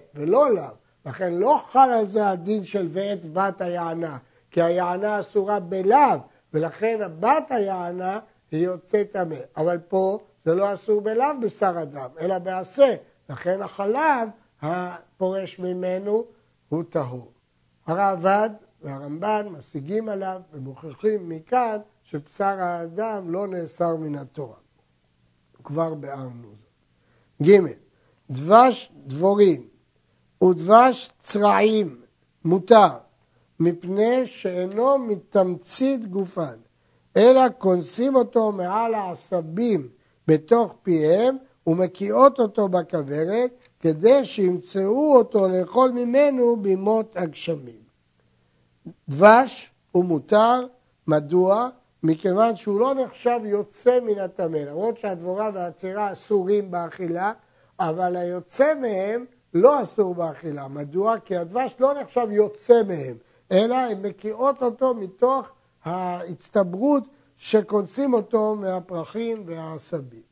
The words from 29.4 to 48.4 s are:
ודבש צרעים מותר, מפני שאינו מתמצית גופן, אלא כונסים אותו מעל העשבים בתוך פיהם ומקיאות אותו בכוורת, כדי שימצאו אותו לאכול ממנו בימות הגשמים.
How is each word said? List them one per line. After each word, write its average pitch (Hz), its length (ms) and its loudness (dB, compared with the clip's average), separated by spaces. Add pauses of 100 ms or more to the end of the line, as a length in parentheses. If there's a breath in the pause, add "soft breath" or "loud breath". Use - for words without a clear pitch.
ודבש 190 680 4 (100)
צרעים 202 800 2 (440)
מותר, 185 440 8 (720)
מפני 196 640 0
שאינו 196 720 -2
מתמצית 214 1120 -2
גופן, 175 460 -6 (600)
אלא 254 260 8 (160)
כונסים 190 580 0
אותו 220 360 2
מעל 202 420 -2
העשבים 180 920 -2 (380)
בתוך 170 560 2
פיהם 185 540 2 (300 soft breath)
ומקיאות 202 720 2
אותו 208 280 0
בכוורת, 175 840 -2 (340 soft breath)
כדי 202 400 4
שימצאו 202 920 0
אותו 220 320 4
לאכול 185 420 2
ממנו 247 680 2
בימות 208 600 -2
הגשמים. 147 640 -8 (1300)